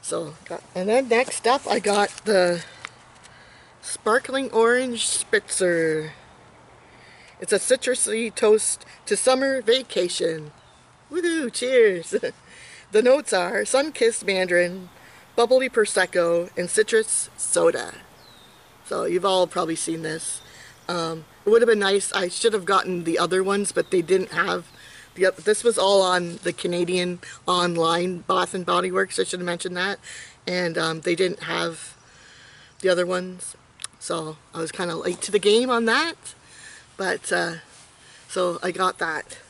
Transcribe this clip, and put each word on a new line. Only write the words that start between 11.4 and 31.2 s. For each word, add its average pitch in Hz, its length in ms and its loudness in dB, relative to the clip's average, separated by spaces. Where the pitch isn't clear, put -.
Cheers! 220 680 2
<laughs> - 60 -4
The 214 80 6
notes 262 320 4
are 190 320 0
sun-kissed 254 580 0
mandarin, 180 640 0
bubbly 254 320 4
prosecco, 180 880 0
and 180 140 -4
citrus - 680 0
soda. - 600 0
So 175 180 -4
you've 175 220 0
all 185 200 4
probably 165 300 -4
seen 165 280 -6
this. 156 380 -8
Um, 165 380 -4
it 202 60 0
would 226 120 8
have 233 60 4
been 220 120 4
nice. 196 340 0
I 190 160 -2
should 220 240 0
have 196 100 -2
gotten 185 400 0
the 165 160 0
other 180 240 0
ones, 196 300 0
but - 180 -2
they 185 100 2
didn't 185 300 0
have 175 360 -2
the 180 100 2
oth-, 185 180 0
this 214 220 2
was 226 120 4
all 196 240 4
on 180 420 0
the 175 100 -4
Canadian 180 680 -2
online 175 760 0
Bath 180 340 -2
and 185 120 -6
Body 180 260 0
Works. 190 280 -2
I 185 40 2
should 180 180 -6
have 180 60 -6
mentioned 175 280 -6
that. 190 240 -4
And, 180 300 -2
um, 160 240 -2
they 175 140 0
didn't 180 260 -2